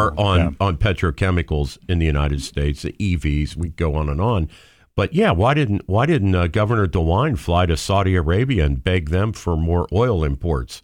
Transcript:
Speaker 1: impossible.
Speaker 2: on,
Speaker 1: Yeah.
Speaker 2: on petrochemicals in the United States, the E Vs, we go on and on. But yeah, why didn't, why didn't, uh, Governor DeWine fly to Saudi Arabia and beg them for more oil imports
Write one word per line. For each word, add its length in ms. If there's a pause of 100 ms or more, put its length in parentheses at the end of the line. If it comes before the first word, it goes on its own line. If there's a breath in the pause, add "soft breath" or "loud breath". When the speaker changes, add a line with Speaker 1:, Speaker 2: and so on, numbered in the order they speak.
Speaker 1:
impossible. 140
Speaker 2:
on, 160
Speaker 1:
Yeah. 120 (140)
Speaker 2:
on 120
petrochemicals 1000 (100)
in 120
the 80
United 340
States, 400
the 160
E 180
Vs, 400
we 140
go 260
on 140
and 100
on. 300 (460 soft breath)
But 200
yeah, 160
why 240
didn't, 320
why 180
didn't, 300
uh, 100
Governor 400
DeWine 540
fly 260
to 100
Saudi 400
Arabia 480
and 200
beg 260
them 240
for 240
more 340
oil 320
imports 600